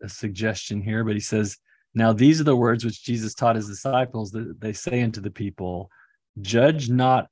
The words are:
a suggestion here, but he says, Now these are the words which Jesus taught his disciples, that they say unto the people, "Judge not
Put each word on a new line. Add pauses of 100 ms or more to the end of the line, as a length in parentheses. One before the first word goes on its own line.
a
suggestion
here,
but
he
says, (360)
Now
these
are
the
words
which
Jesus
taught
his
disciples,
that
they
say
unto
the
people, (500)
"Judge
not